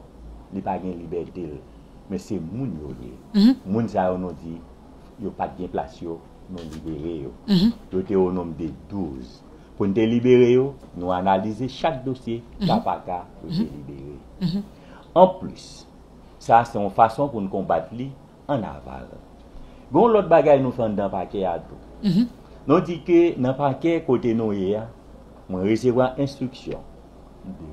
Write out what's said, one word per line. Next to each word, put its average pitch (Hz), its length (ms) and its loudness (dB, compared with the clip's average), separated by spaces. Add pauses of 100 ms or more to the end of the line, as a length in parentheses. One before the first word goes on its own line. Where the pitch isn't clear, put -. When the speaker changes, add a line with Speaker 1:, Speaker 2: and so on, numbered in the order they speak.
(500)
Speaker 1:
Li 95 140 -8
pa 95 160 -4
gen 90 160 -8
libète 85 480 -10
l. 76 140 -10 (480)
Men 92 160 -6
se 104 180 -6
moun 101 380 -8
yo 73 160 -12
ye. 62 180 -16 (200)
Speaker 2:
Mhm. 220 320 6
Speaker 1:
Moun 107 260 -2
sa 95 180 0
yo 92 100 0
nou 92 140 -6
di, 82 240 -12 (600)
yo 101 180 -8
pa - 160 -6
gen 90 240 -10
plas 78 260 -8
yo, 85 200 -10 (240)
nou 90 200 -12
libere 80 540 -8
yo. 67 160 -10 (120)
Speaker 2:
Mhm. 202 280 4 (140)
Speaker 1:
Yo 95 180 -2
te 104 100 -2
o 92 140 6
nonm 87 260 -4
de 80 140 -6 (160)
douz. 73 540 -10 (340)
Pou 104 140 -2
nou 98 100 0
te 113 80 4
libere 120 460 6
yo, 131 180 4 (220)
nou 87 200 -4
analize 95 560 0
chak 143 380 -4
dosye, 120 380 -6 (100)
Speaker 2:
Mhm. 196 160 -4
Speaker 1:
ka 110 100 4
pa 87 200 -4
ka, 90 240 -8 (180)
pou 80 80 -12
te 185 140 -2
Speaker 2:
Mhm. 143 100 -6
Speaker 1:
libere. 143 420 -14 (220)
Speaker 2:
Mhm. 190 260 -4 (520)
Speaker 1:
An 185 240 8
plis, - 480 -14 (480)
sa 117 280 6
se 117 140 -6
yon 101 140 0
fason 117 380 2
pou 113 120 -4
nou 95 80 -4
konbat 92 420 -2
li 127 200 -10 (340)
an 135 180 -2
aval. 65 460 -12 (840)
Gon 220 220 6
lòt 196 160 2
bagay 147 320 6
nou 127 100 0
fè 120 160 -2
nan 101 240 -2
pakè 95 320 -4
a 87 160 -2
tou. - 160 -16 (240)
Speaker 2:
Mhm. 208 280 2 (380)
Speaker 1:
Nou 151 140 6
di 160 240 -4
ke 170 340 6
nan 127 160 0
pakè 147 520 0
kote 120 280 2
nou 113 200 0
ye 98 240 0
a, 113 80 -8 (640)
mwen 92 180 -2
resevwa 123 500 2
enstriksyon 135 600 -6 (640)
de 87 300 -14